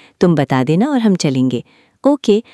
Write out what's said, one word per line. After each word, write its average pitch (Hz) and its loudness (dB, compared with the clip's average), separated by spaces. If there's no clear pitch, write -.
तुम 175 4
बता 131 0
देना 165 0
और 285 -2
हम 214 2
चलेंगे। 131 -2
ओके, 254 0